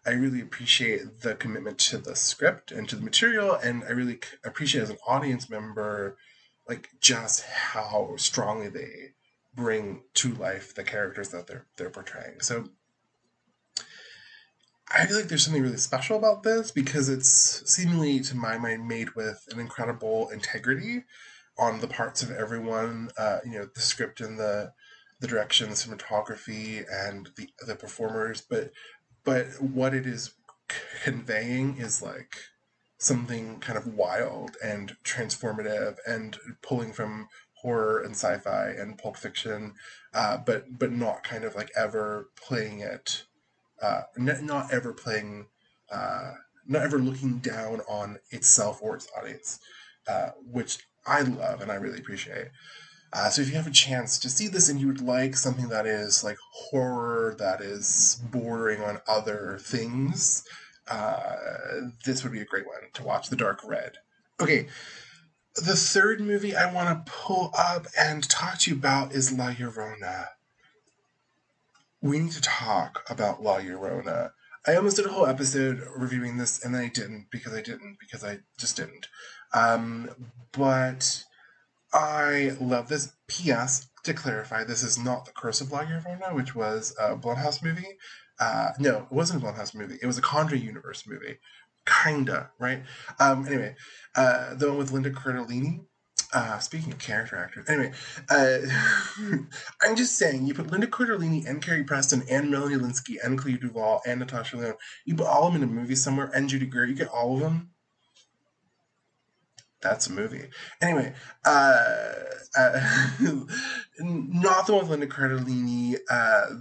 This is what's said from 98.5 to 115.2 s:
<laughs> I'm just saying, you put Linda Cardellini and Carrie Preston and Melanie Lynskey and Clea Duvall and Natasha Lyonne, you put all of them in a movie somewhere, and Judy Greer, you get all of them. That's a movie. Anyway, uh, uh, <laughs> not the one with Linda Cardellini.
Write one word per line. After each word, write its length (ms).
<laughs> 640
I'm 140
just 200
saying, 300
you 80
put 160
Linda 160
Cardellini 580
and 160
Carrie 220
Preston 480
and 220
Melanie 240
Lynskey 440
and 160
Clea 200
Duvall 500
and 140
Natasha 360
Lyonne, 200
you 120
put 100
all 220
of 60
them 100
in 40
a 40
movie 240
somewhere, 360
and 160
Judy 180
Greer, 180
you 100
get 140
all 260
of 60
them. 300
That's 240
a 60
movie. 380
Anyway, 340
uh, 380
uh, 520
<laughs> 800
not 720
the 60
one 80
with 80
Linda 180
Cardellini. 880